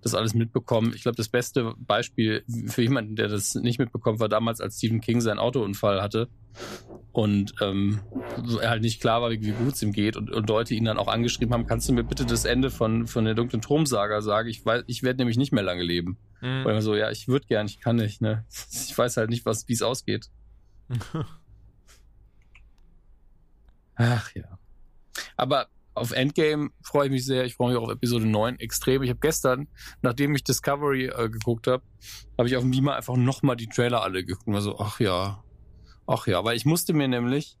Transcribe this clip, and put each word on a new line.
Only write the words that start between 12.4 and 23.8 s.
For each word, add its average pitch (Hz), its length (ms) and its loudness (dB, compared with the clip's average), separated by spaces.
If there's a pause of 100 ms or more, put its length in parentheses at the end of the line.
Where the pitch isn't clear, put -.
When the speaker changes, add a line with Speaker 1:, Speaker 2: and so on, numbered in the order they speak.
Speaker 1:
Ende 127 260 2
von, 113 360 0
von 113 180 0
der 110 100 2
dunklen 120 280 -2
Turmsaga 110 600 2
sagen? 107 280 0
Ich - 160 -12
wei-, 113 200 2
ich 113 160 -6
werd 127 160 0
nämlich 120 200 2
nicht 143 140 2
mehr 110 100 4
lange 90 200 0
leben." 87 360 -2 (240)
Speaker 2:
Mhm. 131 220 -4
Speaker 1:
Und 117 60 2
immer 107 120 2
so, 107 120 2
"Ja, 107 160 0
ich - 180 -8
würd 135 200 2
gern, 107 180 2
ich - 140 -10
kann 117 160 2
nicht, 107 260 0
ne? 107 280 0
<laughs> - 220 -14
Ich - 240 -6
weiß 123 220 0
halt 110 120 0
nicht, 117 160 -2
was, 113 220 -4
wie's 113 140 0
ausgeht." 110 460 -4 (640)
Speaker 2:
<laughs> 127 340 -6 (2750)